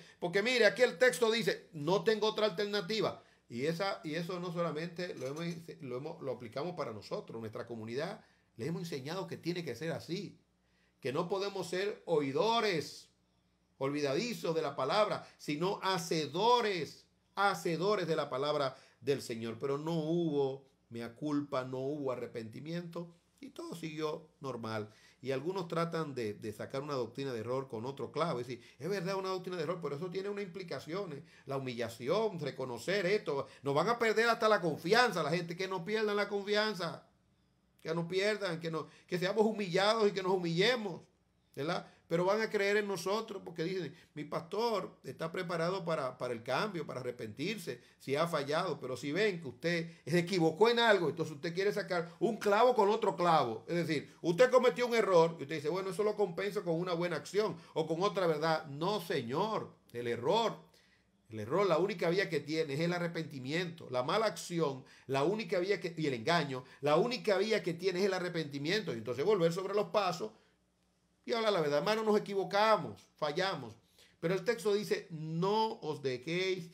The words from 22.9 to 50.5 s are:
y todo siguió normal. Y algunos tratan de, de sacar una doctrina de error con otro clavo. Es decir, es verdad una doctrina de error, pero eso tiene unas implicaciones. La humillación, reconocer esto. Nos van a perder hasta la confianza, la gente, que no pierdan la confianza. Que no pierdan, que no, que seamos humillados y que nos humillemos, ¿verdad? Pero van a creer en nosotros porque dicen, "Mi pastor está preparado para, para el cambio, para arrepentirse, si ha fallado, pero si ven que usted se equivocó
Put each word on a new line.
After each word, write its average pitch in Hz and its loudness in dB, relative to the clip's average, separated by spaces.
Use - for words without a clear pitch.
y 277 -14
todo 339 -12
siguió 156 -6
normal. 113 -6
Y 123 -4
algunos 170 -4
tratan 165 -4
de, 113 -4
de - -10
sacar 135 -8
una 147 -6
doctrina 131 -4
de 113 -4
error 127 -4
con 113 -8
otro 127 -8
clavo. 147 -2
Es 120 -6
decir, 120 -10
es 143 -8
verdad 196 -4
una 190 -4
doctrina 185 -4
de 165 -2
error, 170 -4
pero 143 -4
eso 175 -6
tiene 190 -4
unas 202 -4
implicaciones. 170 -8
La 135 -4
humillación, 131 -2
reconocer 135 -2
esto. 165 0
Nos 139 0
van 165 4
a 233 2
perder 226 4
hasta 226 4
la 208 6
confianza, 175 4
la 147 0
gente, 170 -2
que 185 -4
no 185 -4
pierdan 208 0
la 202 2
confianza. 202 -2
Que 165 -4
no 170 -2
pierdan, 190 0
que 165 -6
no, 160 -4
que 180 -2
seamos 202 2
humillados 208 4
y 202 4
que 185 -2
nos 190 2
humillemos, 190 2
¿verdad? 170 -4
Pero 170 2
van 208 2
a 220 0
creer 202 2
en 208 0
nosotros 196 -4
porque 170 -6
dicen, 170 -4
"Mi 151 -10
pastor 196 -4
está 160 -6
preparado 180 -2
para, 151 -2
para 127 -4
el 113 -8
cambio, 160 -2
para 127 -8
arrepentirse, 123 -6
si - -4
ha 165 4
fallado, 156 0
pero 127 -6
si 139 -6
ven 185 0
que 151 -10
usted 165 -2
se 165 4
equivocó 170 6